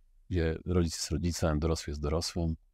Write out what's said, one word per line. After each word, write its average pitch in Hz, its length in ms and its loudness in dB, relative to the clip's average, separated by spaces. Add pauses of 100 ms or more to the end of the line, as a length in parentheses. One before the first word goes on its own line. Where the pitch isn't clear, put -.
(300)
gdzie 82 360 2
rodzic 87 300 2
jest - 160 -6
rodzicem, 82 480 2
dorosły 80 320 0
jest 73 100 -6
dorosłym, 80 540 -2 (180)